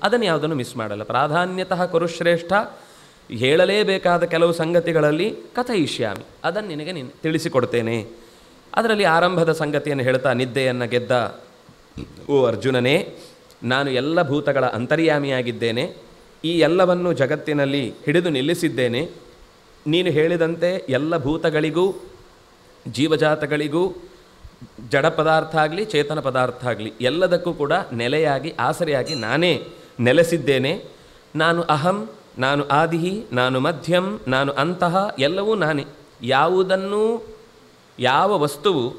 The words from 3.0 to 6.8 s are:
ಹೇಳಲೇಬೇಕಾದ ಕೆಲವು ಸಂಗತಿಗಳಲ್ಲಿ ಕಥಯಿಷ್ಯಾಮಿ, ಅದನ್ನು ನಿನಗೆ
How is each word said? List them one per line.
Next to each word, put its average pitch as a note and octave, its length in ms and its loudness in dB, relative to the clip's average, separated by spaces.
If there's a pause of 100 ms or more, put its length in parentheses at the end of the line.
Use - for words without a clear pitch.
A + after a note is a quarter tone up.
ಹೇಳಲೇಬೇಕಾದ F3+ 920 2
ಕೆಲವು E3+ 300 2
ಸಂಗತಿಗಳಲ್ಲಿ E3 800 2
ಕಥಯಿಷ್ಯಾಮಿ, D#3+ 960 -4 (200)
ಅದನ್ನು G3+ 240 -4
ನಿನಗೆ D3+ 240 -8